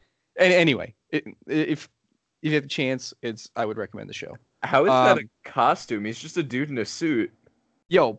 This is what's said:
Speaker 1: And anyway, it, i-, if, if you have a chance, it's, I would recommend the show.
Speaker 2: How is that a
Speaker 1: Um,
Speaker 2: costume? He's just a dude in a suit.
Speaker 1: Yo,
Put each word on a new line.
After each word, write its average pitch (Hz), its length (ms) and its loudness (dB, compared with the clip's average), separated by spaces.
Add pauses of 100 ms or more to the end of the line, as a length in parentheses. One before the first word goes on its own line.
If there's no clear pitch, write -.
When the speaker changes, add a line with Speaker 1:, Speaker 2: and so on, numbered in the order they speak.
(400)
Speaker 1:
And 180 140 6
anyway, 143 420 2 (140)
it, 156 180 -4
i-, - 40 -16 (200)
if, 151 360 -2 (540)
if 151 80 -4
you 151 60 0
have 147 80 0
a 139 40 -16
chance, 131 540 -4
it's, 113 340 -8
I 117 100 -2
would 107 120 -6
recommend 104 320 -10
the - 40 -16
show. - 220 -14 (280)
Speaker 2:
How 160 220 2
is 208 40 4
that 127 280 6
a 143 40 -4
Speaker 1:
Um, 107 80 -12 (160)
Speaker 2:
costume? 123 600 0
He's 113 140 -8
just 156 180 -12
a 165 60 0
dude 135 280 -6
in 131 80 -8
a 101 60 -4
suit. 143 460 -2 (580)
Speaker 1:
Yo, 151 300 4